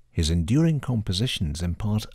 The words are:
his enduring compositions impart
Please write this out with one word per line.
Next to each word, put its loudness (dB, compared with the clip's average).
his 2
enduring 2
compositions -2
impart -2